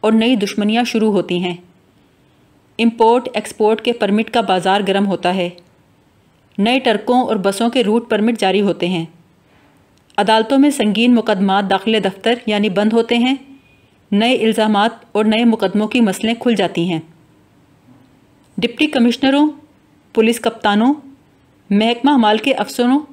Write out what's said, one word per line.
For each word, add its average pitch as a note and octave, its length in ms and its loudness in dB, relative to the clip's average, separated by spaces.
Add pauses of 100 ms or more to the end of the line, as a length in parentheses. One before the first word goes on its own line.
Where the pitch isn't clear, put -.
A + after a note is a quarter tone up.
और A3 100 2
नई A3+ 240 2
दुश्मनियां G#3 480 -2
शुरू A3 260 0
होती F3+ 280 -2
हैं। F3+ 200 -6 (1200)
इंपोर्ट A#3 580 2
एक्सपोर्ट G#3+ 440 -2
के A#3+ 120 -2
परमिट G#3+ 360 -2
का A#3 140 -2
बाजार F#3+ 400 0
गर्म G3 220 0
होता F3+ 280 -2
है। F3+ 180 -4 (1080)
नए A#3 200 0
ट्रकों B3 440 0
और G#3+ 160 -2
बसों G3 320 -2
के B3 120 0
रूट A3+ 260 0
परमिट A3 300 0
जारी F#3+ 220 0
होते F3+ 280 -2
हैं। E3 180 -4 (1120)
अदालतों A3 400 2
में C#4+ 120 4
संगीन A#3 440 2
मुकदमात G3+ 500 0
दाखिले G3 360 0
दफ्तर G#3 480 -4
यानी G#3 220 0
बंद G#3 220 0
होते A#3 240 0
हैं। C4 220 0 (760)
नए A3+ 220 2
इल्ज़ामात G#3+ 680 0 (140)
और G#3+ 120 0
नए A3 180 2
मुकदमों A3 420 0
की A#3+ 140 -6
मसलें A3+ 380 -2
खुल A#3 160 0
जाती F3 340 -2
हैं। D#3+ 140 -4 (1600)
डिप्टी A#3 280 -2
कमिश्नरों, C4+ 640 2 (680)
पुलिस A3+ 240 2
कप्तानों, A3+ 560 0 (760)
महकमा A#3 460 2
माल A3 220 4
के C4 140 -2
अफसरों B3 480 0 (120)